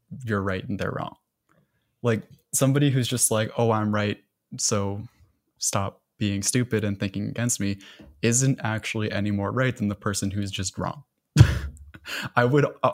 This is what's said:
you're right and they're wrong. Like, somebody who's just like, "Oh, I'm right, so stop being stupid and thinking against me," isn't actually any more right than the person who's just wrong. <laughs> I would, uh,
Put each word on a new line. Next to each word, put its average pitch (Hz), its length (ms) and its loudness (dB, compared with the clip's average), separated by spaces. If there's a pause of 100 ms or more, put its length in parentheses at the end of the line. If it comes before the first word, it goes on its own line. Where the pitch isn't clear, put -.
(240)
you're 104 180 0
right 95 260 -4
and 101 100 -4
they're 92 140 -4
wrong. - 240 -8 (840)
Like, 113 200 2 (320)
somebody 139 360 4
who's 127 180 0
just - 240 0
like, 110 260 2
"Oh, 117 140 4
I'm 107 200 2
right, 104 260 0 (400)
so 101 440 -2 (560)
stop - 440 -4 (160)
being 101 240 -2
stupid 117 420 0
and 101 160 -2
thinking 101 280 -4
against 117 300 -2
me," 98 200 -2 (440)
isn't 123 400 2
actually 107 480 -4
any 104 220 -2
more 101 180 -2
right 127 260 0
than 104 120 -2
the 104 80 -2
person 101 340 -2
who's 98 220 -4
just - 260 -6
wrong. 92 240 -6 (340)
<laughs> - 1000 2
I 123 80 4
would, 135 200 4
uh, - 300 0